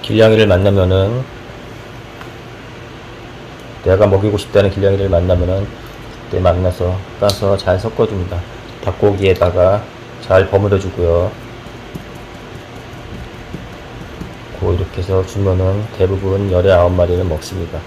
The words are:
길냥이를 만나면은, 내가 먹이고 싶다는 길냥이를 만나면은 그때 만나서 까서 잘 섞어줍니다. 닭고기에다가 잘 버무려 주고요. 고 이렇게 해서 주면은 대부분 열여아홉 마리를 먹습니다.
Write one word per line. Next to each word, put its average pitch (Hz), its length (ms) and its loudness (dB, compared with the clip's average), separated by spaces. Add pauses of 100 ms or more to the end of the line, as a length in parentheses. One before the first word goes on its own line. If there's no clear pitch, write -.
길냥이를 110 440 6
만나면은, 98 760 4 (2500)
내가 95 200 6
먹이고 101 320 4
싶다는 98 320 2
길냥이를 98 380 2
만나면은 90 580 2 (600)
그때 - 160 -4
만나서 90 560 2 (240)
까서 101 340 2
잘 95 240 2
섞어줍니다. 101 580 -2 (460)
닭고기에다가 95 960 2 (400)
잘 95 280 4
버무려 101 280 4
주고요. 87 540 0 (3250)
고 92 140 0
이렇게 92 280 -2
해서 95 240 0
주면은 95 600 0 (120)
대부분 98 540 0
열여아홉 90 400 6
마리를 90 320 2
먹습니다. 85 640 -6